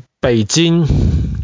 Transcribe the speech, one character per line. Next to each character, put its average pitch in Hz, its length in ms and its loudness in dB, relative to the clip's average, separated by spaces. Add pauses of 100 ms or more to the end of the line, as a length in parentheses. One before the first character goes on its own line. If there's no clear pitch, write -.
(180)
北 120 260 0
京 165 420 0 (580)